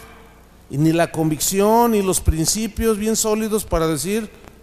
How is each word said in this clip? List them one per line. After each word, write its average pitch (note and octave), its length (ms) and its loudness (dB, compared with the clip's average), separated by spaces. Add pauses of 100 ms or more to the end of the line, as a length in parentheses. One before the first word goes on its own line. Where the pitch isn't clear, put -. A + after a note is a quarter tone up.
(680)
y C3+ 80 -6
ni D#3+ 160 2
la E3 180 0
convicción, G3 800 2
ni G#3 100 2
los F#3 200 0
principios G#3+ 760 0
bien G#3+ 180 -2
sólidos G#3+ 500 -2
para E3 220 0
decir F#3 420 -2 (340)